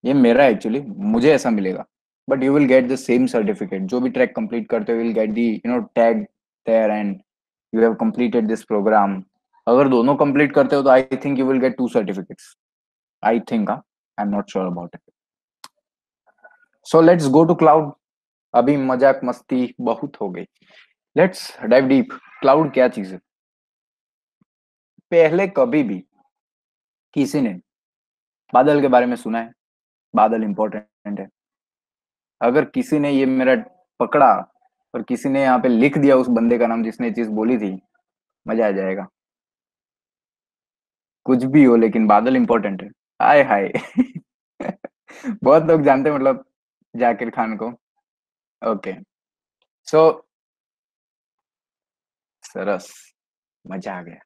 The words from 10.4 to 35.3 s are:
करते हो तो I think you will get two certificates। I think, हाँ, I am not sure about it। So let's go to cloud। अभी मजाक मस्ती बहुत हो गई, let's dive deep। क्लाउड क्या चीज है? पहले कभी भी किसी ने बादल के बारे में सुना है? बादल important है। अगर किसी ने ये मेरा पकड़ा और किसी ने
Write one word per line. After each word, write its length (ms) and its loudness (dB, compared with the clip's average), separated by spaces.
करते 220 2
हो 60 0
तो 60 2
I 160 6
think 320 -6
you 80 -2
will 160 0
get 120 0
two 200 -4
certificates। 520 -6
I 240 2
think, 200 -2
हाँ, 140 -6
I 40 -4
am 100 -4
not 100 -4
sure 280 -6
about 220 -10
it। 200 -20
So 220 4
let's 280 2
go 140 4
to 120 0
cloud। 300 4
अभी 220 2
मजाक 480 2
मस्ती 560 -6
बहुत 400 -6
हो 100 -6
गई, 140 -12
let's 420 -2
dive 280 2
deep। 160 4
क्लाउड 340 2
क्या 140 2
चीज 240 -8
है? 60 -14
पहले 380 2
कभी 340 0
भी 220 -6
किसी 260 -2
ने 200 -4
बादल 260 4
के 80 0
बारे 180 4
में 100 -4
सुना 220 -8
है? 140 -12
बादल 300 0
important 760 -8
है। 80 -14
अगर 220 2
किसी 340 -4
ने 120 -2
ये 160 0
मेरा 380 0
पकड़ा 520 2
और 80 -8
किसी 260 -6
ने 140 0